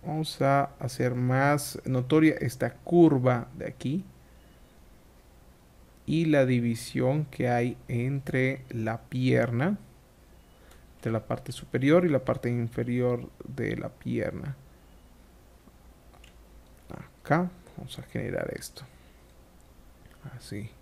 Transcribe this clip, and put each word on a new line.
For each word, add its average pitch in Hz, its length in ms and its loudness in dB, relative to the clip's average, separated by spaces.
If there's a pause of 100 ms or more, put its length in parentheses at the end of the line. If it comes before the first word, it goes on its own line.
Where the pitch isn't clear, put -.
Vamos 156 360 -4
a 139 380 2
hacer 123 360 -2
más 131 680 0
notoria 131 500 4
esta - 380 -4
curva 131 760 4 (100)
de - 100 -8
aquí 139 380 -4 (2000)
y 160 200 0
la 147 200 6
división 127 800 0
que - 220 -4
hay 120 300 0 (100)
entre 131 840 -2
la 113 340 -4
pierna, 127 760 2 (1200)
entre 113 160 -4
la 110 120 -4
parte - 280 -6
superior 147 520 2
y 170 40 2
la 135 160 0
parte - 240 -2
inferior 123 800 -2 (160)
de 117 320 -4
la - 100 -8
pierna. - 680 -6 (2750)
Acá 180 280 0 (280)
vamos - 220 -12
a 127 40 -14
generar - 500 -6
esto. - 300 -14 (1500)
Así. 104 340 -10 (120)